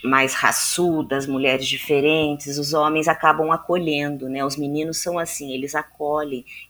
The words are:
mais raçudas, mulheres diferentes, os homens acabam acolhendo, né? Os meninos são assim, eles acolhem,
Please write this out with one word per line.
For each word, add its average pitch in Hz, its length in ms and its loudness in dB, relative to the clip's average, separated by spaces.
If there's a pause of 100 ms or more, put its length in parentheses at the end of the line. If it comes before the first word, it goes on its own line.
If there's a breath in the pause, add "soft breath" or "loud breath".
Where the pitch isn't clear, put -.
mais 131 300 4
raçudas, 139 920 0
mulheres 135 400 0
diferentes, 147 920 0
os 147 160 -2
homens 156 340 2
acabam 156 420 2
acolhendo, 147 800 0
né? 139 160 -4
Os 143 140 -4
meninos 151 400 -2
são 175 200 -2
assim, 147 360 -6
eles 139 200 -4
acolhem, 147 720 -4 (260 loud breath)